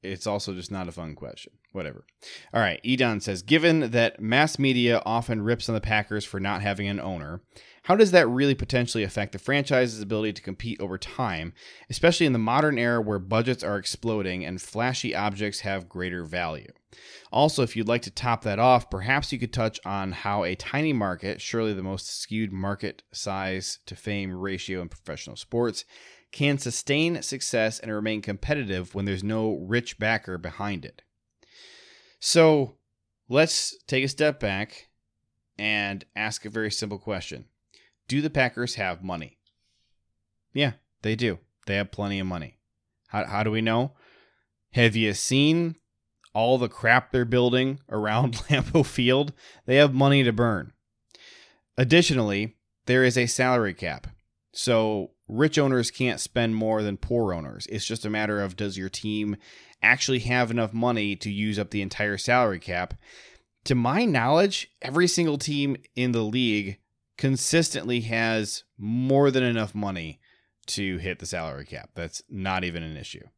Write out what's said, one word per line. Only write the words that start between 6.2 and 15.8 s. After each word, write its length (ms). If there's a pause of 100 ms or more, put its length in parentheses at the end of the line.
for 160
not 220
having 260
an 100
owner, 440 (420)
how 120
does 140
that 180
really 260
potentially 500
affect 280
the 60
franchise's 640
ability 320
to 100
compete 380
over 180
time, 540 (360)
especially 380
in 60
the 60
modern 400
era 220
where 180
budgets 440
are 140
exploding 680
and 160
flashy 540
objects 460
have 280